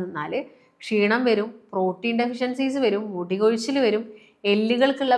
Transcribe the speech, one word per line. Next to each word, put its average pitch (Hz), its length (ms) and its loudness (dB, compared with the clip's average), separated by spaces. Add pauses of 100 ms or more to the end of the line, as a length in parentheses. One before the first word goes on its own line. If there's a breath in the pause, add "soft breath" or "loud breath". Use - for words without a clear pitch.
നിന്നാൽ 165 300 -8 (500 soft breath)
ക്ഷീണം 214 460 2
വരും, 220 200 2 (240)
പ്രോട്ടീൻ 185 480 -2
ഡെഫിഷ്യൻസീസ് 254 640 -2
വരും, 208 180 0 (120)
മുടി 175 260 -4
കൊഴിച്ചിൽ 226 440 2
വരും, 214 180 0 (480 loud breath)
എല്ലുകൾക്കുള്ള 247 680 2